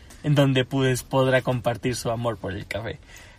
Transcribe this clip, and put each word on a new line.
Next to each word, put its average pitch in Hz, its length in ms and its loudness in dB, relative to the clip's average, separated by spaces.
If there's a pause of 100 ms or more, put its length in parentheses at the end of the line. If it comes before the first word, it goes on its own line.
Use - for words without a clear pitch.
(240)
en 147 120 2
donde, 135 300 4
pues, 131 380 0
podrá 131 380 2
compartir 123 540 -2
su - 160 -4
amor 117 260 -2
por 98 160 -8
el 104 140 -10
café. 107 320 -8 (400)